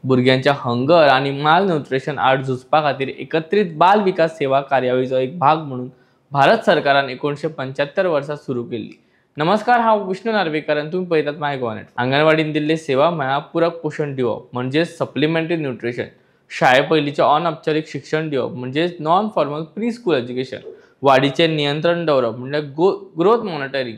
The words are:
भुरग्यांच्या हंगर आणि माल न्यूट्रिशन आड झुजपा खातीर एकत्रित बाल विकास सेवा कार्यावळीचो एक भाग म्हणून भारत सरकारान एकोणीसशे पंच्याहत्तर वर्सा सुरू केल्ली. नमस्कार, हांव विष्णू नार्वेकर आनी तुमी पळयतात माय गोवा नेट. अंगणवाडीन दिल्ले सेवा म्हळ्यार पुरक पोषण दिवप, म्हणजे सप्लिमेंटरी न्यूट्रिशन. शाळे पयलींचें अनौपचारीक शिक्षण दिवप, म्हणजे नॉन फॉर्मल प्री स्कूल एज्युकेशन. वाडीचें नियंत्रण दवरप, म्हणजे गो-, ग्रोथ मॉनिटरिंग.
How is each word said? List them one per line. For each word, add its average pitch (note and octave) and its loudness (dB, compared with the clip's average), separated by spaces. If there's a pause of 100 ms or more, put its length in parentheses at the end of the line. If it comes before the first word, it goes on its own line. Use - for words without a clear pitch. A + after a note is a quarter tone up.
भुरग्यांच्या C3 4
हंगर C3+ 4
आणि C3+ 4
माल D3+ 2
न्यूट्रिशन C#3 -2
आड C3 2
झुजपा C3+ -2
खातीर C3+ -2
एकत्रित D#3+ -2
बाल F#3 4
विकास E3 0
सेवा C3+ 2
कार्यावळीचो B2+ 0
एक C3 -2
भाग D#3 2
म्हणून C3 -8 (420)
भारत C#3+ 4
सरकारान C#3 2
एकोणीसशे C#3+ -4
पंच्याहत्तर C#3+ -4
वर्सा D3 -2
सुरू B2 -6
केल्ली. A2 -10 (360)
नमस्कार, G#3+ 2
हांव G#3+ 2
विष्णू F#3+ -6
नार्वेकर D#3 -2
आनी D3+ -6
तुमी F#3 -4
पळयतात D3 -2
माय C#3+ -4
गोवा A#2 -4
नेट. G2 -12 (100)
अंगणवाडीन D3+ 2
दिल्ले D3+ 0
सेवा D#3+ 2
म्हळ्यार C#3+ -2 (120)
पुरक E3 0
पोषण D3 -6
दिवप, A#2+ -4
म्हणजे C3 -2
सप्लिमेंटरी D#3+ -2
न्यूट्रिशन. A#2+ -6 (460)
शाळे C#3 4
पयलींचें D3 0
अनौपचारीक D#3 0
शिक्षण D#3 -6
दिवप, C3 -2
म्हणजे D3 -4
नॉन F3+ 0
फॉर्मल D3+ -2
प्री G#3+ -6
स्कूल F3 -2
एज्युकेशन. B2 -4 (440)
वाडीचें C#3 4
नियंत्रण D#3 -2
दवरप, B2 0
म्हणजे C3+ -6
गो-, D#3 -2
ग्रोथ G#3+ 4
मॉनिटरिंग. C3+ -6